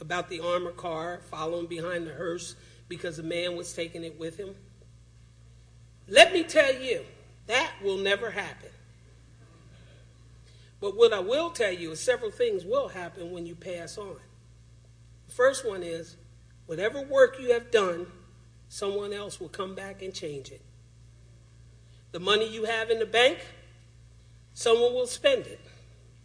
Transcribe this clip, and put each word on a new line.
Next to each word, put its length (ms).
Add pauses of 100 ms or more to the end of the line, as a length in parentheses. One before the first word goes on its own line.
about 280
the 120
armored 360
car 440 (100)
following 360
behind 420
the 60
hearse 420 (320)
because 320
a 20
man 320
was 180
taking 300
it 160
with 180
him. 200 (1500)
Let 240
me 100
tell 320
you, 320 (400)
that 340
will 180
never 340
happen. 400 (2000)
But 160
what 160
I 80
will 320
tell 200
you 200
is 80
several 320
things 320
will 240
happen 420
when 160
you 80
pass 420
on. 240 (1080)
The 40
first 320
one 200
is, 320 (500)
whatever 340
work 380
you 140
have 180
done, 400 (580)
someone 440
else 260
will 100
come 280
back 260
and 100
change 380
it. 120 (1500)
The 80
money 300
you 160
have 260
in 80
the 80
bank, 320 (1120)
someone 420
will 120
spend 400
it. 140 (640)